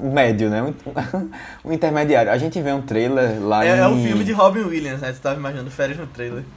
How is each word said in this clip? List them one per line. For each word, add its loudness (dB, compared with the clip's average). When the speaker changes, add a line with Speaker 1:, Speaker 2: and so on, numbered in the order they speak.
Speaker 1:
um -2
médio, 4
né? 0
Um, -4
<laughs> -12
um -2
intermediário. 2
A 2
gente -2
vê -2
um -2
trailer 0
lá 2
Speaker 2:
É, 4
Speaker 1:
em 4
Speaker 2:
é 6
o 4
filme 2
de -2
Robin 4
Williams, -4
né? -6
Tu -14
tava -2
imaginando -8
Férias -4
no -10
Trailer. -10